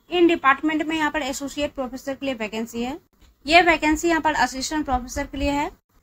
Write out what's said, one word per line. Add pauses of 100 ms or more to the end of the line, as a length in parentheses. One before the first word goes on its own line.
(100)
In
department
में
यहाँ
पर
एसोसिएट
प्रोफेसर
के
लिए
वैकेंसी
है। (500)
ये
वैकेंसी
यहाँ
पर
असिस्टेंट
प्रोफेसर
के
लिए
है। (320)